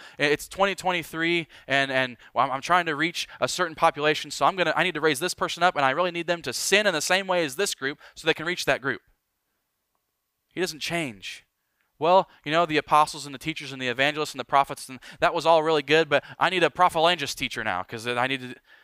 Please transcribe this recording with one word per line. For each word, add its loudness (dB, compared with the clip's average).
i-, -2
it's 0
twenty 0
twenty-three, -2
and, 0
and, -2
well, 2
I'm, -4
I'm -6
trying 2
to -2
reach -4
a 0
certain -4
population, 0
so -2
I'm 2
gonna, 0
I -4
need -4
to -6
raise 2
this -4
person -4
up, 2
and 0
I 4
really -2
need -8
them -2
to -6
sin 2
in 0
the -2
same 0
way 2
as -4
this -2
group -6
so -10
they 2
can -4
reach -6
that 0
group." -4
He -8
doesn't -6
change. -8
"Well, 4
you -4
know, 4
the 0
apostles 4
and -14
the -12
teachers -8
and -10
the -2
evangelists 0
and -14
the -6
prophets, 0
and -16
that 2
was -2
all 6
really 2
good, 4
but 2
I 4
need 2
a 6
prophalangist 2
teacher -6
now, -2
'cause -10
I 0
need -4
to," -14